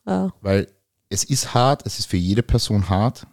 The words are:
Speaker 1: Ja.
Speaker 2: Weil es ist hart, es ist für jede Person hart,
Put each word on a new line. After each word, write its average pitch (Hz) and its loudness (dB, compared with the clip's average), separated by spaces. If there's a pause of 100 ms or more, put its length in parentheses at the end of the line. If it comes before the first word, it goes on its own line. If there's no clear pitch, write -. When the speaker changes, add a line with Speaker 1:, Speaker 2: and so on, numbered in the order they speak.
Speaker 1:
Ja. 190 -2
Speaker 2:
Weil 98 0 (420)
es - -4
ist - -2
hart, 131 2
es - -8
ist 104 -6
für - -4
jede 95 2
Person 104 0
hart, 101 0